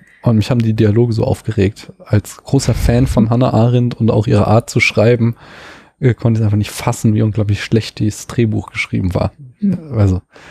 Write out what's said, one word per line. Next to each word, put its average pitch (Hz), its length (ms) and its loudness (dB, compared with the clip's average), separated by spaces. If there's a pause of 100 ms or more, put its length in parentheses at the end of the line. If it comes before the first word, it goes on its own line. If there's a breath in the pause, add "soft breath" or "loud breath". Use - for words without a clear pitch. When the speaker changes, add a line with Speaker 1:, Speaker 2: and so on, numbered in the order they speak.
(220 soft breath)
Speaker 1:
Und 117 140 2
mich 104 140 2
haben 123 100 0
die 113 140 2
Dialoge 110 380 2
so 110 120 -2
aufgeregt. - 680 -2 (120)
Als - 340 -2
großer - 340 -2
Fan 120 340 2
von - 240 2
Hannah 123 220 0
Arendt 120 480 2
und 110 100 2
auch 110 160 0
ihre 110 200 2
Art - 240 2
zu 117 100 -2
schreiben, 113 560 2 (640 loud breath)
äh, 127 140 2
konnte 113 260 0
ich 113 40 0
einfach 104 120 0
nicht 104 140 -2
fassen, 113 440 -2
wie 110 80 0
unglaublich 104 400 -2
schlecht - 360 -2
dieses - 280 -4
Drehbuch 107 440 -2
geschrieben - 440 -4
war. - 180 -2 (260)
Speaker 2:
Hm. 175 380 -4
Speaker 1:
Also, 95 260 2 (280 loud breath)